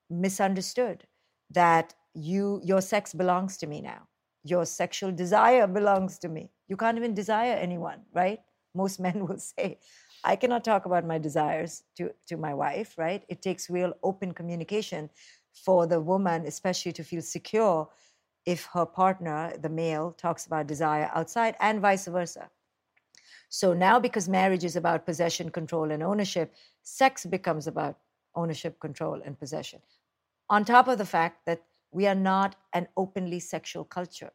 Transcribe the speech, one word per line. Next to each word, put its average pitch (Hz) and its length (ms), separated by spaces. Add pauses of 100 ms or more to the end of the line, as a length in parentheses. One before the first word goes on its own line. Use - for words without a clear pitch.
(100)
misunderstood, 190 960 (440)
that 165 440 (200)
you, 196 500
your 190 160
sex 202 340
belongs 185 440
to 165 80
me 147 140
now. - 280 (360)
Your 170 200
sexual 185 480
desire 208 540
belongs 190 520
to 175 100
me. 160 220 (180)
You 185 80
can't 226 200
even 233 180
desire 214 400
anyone, 175 480 (100)
right? 185 280 (340)
Most 190 260
<laughs> 185 60
men 190 200
will 196 120
say, - 400 (460)
"I 196 120
cannot 240 280
talk 202 220
about 175 200
my 160 120
desires 156 640 (140)
to, - 180 (120)
to 170 100
my 156 180
wife," 147 420
right? 170 320
It 170 140
takes 180 280
real 180 220 (100)
open 185 300
communication 170 800 (420)
for 180 340
the 165 140
woman, 170 460
especially 175 460
to 160 120
feel 165 180
secure 175 680 (580)
if 175 200
her 170 200
partner, 170 760
the 156 80
male, 160 440
talks 170 340
about 156 200
desire 151 480
outside 220 460
and 214 200
vice 196 260
versa. 175 420 (1000)
So 190 260
now, 190 240
because 226 300
marriage 185 360
is 165 120
about 170 300
possession, 165 440
control, 160 400
and 151 120
ownership, 190 520 (280)
sex - 440
becomes 170 400
about 151 320 (360)
ownership, 165 440
control, 151 460
and 143 140
possession. 151 420 (680)
On 208 160
top 247 240
of 247 100
the 202 60
fact 170 420
that 170 160 (280)
we 185 160
are 196 80
not 190 400 (200)
an 175 120 (100)
openly 185 440
sexual 160 440
culture, - 500